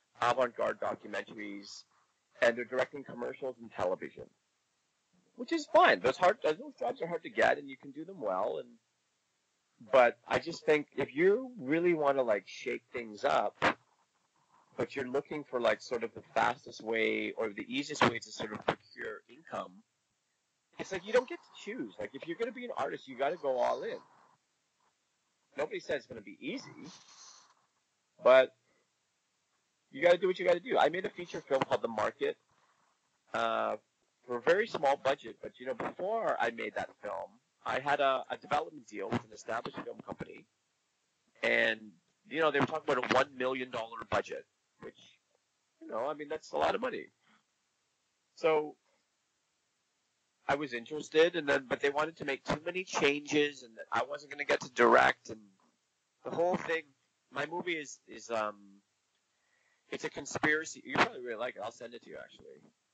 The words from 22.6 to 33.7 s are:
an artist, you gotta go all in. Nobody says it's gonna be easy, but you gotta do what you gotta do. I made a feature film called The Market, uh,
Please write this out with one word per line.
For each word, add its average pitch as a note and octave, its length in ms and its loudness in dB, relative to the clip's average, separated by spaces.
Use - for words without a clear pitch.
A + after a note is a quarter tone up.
an A#3 100 -10
artist, - 320 -6
you C3 100 -14
gotta C#3+ 200 -2
go C3+ 220 0
all A#2+ 240 0
in. G3 140 -6
Nobody D#3+ 220 -4
says D3 200 -4
it's - 60 -20
gonna A#2 140 -14
be G2+ 220 -18
easy, F#3+ 260 -8
but B2+ 320 8
you C3+ 100 -10
gotta F3 160 8
do F#3 100 2
what F#3 100 2
you F#3 80 -2
gotta F3 140 4
do. A3 180 0
I D3 120 8
made F#3 160 -6
a G3+ 40 -2
feature F3 300 -10
film C3+ 220 0
called B2 200 0
The A2+ 60 -2
Market, A2+ 480 -2
uh, A2 440 0